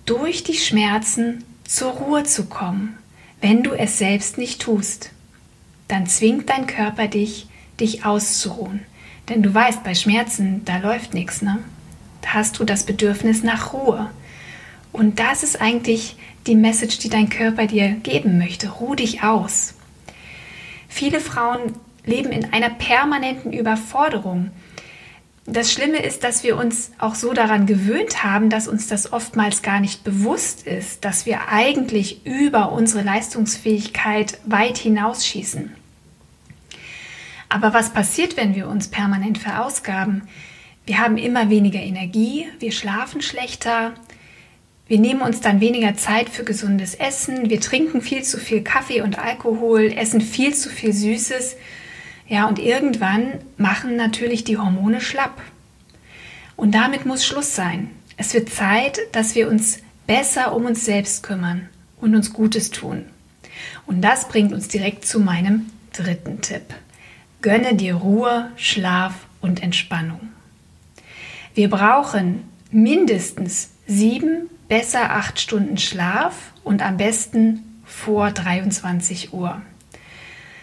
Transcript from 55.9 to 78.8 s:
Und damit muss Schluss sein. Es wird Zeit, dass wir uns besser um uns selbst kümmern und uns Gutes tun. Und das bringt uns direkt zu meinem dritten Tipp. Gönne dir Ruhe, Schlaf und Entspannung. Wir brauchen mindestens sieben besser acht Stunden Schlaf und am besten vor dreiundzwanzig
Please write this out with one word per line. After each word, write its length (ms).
Und 180
damit 320
muss 180
Schluss 300
sein. 380
Es 160
wird 160
Zeit, 480
dass 240
wir 120
uns 300
besser 480
um 100
uns 200
selbst 360
kümmern 480
und 140
uns 180
Gutes 380
tun. 340
Und 160
das 260
bringt 260
uns 140
direkt 380
zu 140
meinem 500
dritten 480
Tipp. 220
Gönne 320
dir 180
Ruhe, 640
Schlaf 580
und 220
Entspannung. 680
Wir 160
brauchen 720
mindestens 960
sieben 640
besser 440
acht 280
Stunden 380
Schlaf 720
und 180
am 160
besten 880
vor 460
dreiundzwanzig 1000